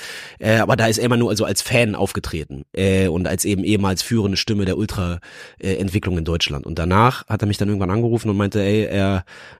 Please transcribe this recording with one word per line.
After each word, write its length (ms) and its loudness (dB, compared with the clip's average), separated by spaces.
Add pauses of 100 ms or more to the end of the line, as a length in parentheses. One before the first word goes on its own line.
(380)
Äh, 220 2
aber 160 2
da 100 2
ist 100 2
er 80 -2
immer 140 2
nur 100 2
also 160 0
als 160 -2
Fan 340 0
aufgetreten, 680 -4 (100)
äh, 360 2
und 200 0
als 160 -2
eben 200 0
ehemals 360 2
führende 380 0
Stimme 260 0
der 140 0
Ultra, 400 -4 (400)
äh, 160 -2
Entwicklung 420 -2
in 80 -2
Deutschland. 400 -2
Und 140 -6
danach 480 2
hat 160 -2
er 60 0
mich 100 -2
dann 100 0
irgendwann 220 -2
angerufen 400 0
und 80 2
meinte, 240 0
ey, 220 2
er, 420 0 (340)